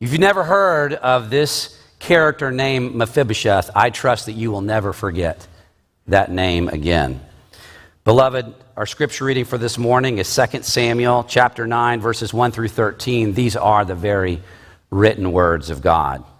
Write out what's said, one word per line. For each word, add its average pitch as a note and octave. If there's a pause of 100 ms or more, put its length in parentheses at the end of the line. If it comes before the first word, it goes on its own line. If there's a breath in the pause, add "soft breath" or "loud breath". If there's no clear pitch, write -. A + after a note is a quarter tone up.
If A#2+
you've D#3
never F#3+
heard D#3+
of B2+
this - (160 soft breath)
character D3+
named C3
Mephibosheth, A2+
I A2
trust A#2+
that G#2+
you A2+
will G2+
never G2+
forget F2 (600 soft breath)
that G2
name F2+
again. D2 (840 loud breath)
Beloved, B2+ (220)
our G#2+
scripture -
reading C3
for B2+
this A#2
morning B2
is F#2
Second -
Samuel A#2+
chapter A#2+
nine, A#2
verses A2+
one A#2+
through A2+
thirteen. A2
These A#2
are G#2
the F#2
very F2+ (480 loud breath)
written G2+
words E2+
of C#2+
God. C#2+ (140)